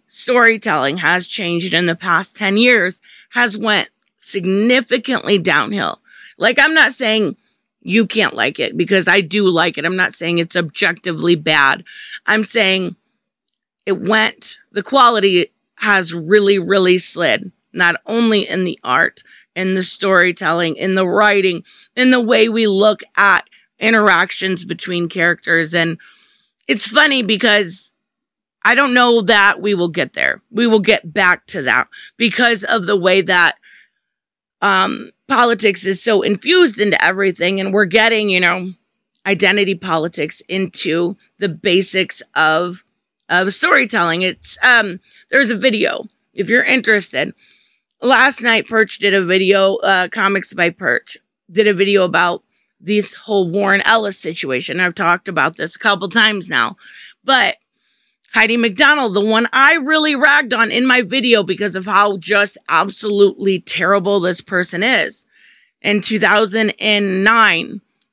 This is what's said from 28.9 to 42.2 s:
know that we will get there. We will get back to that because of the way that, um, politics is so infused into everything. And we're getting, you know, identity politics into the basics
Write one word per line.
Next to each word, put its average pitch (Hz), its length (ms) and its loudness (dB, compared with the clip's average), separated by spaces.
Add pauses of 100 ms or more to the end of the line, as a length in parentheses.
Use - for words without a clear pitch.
know 240 280 4
that 202 380 4
we 208 140 -2
will 175 160 0
get 160 240 -4
there. - 380 -4
We 233 160 0
will 220 120 4
get 185 320 0
back 180 360 0
to 160 160 -8
that 127 240 0 (300)
because 233 460 0
of 208 220 -2
the 208 100 -2
way 185 260 2
that, 175 340 4 (1080)
um, 190 480 -2 (180)
politics 220 600 0
is 190 160 -4
so 214 180 2
infused 254 560 0
into 202 260 0
everything. 185 560 0
And 190 140 -4
we're 202 120 2
getting, 214 440 2
you 180 100 2
know, 180 320 0 (540)
identity 196 480 0
politics 160 720 -6
into 175 720 -4 (220)
the 196 100 -2
basics 185 720 -2 (140)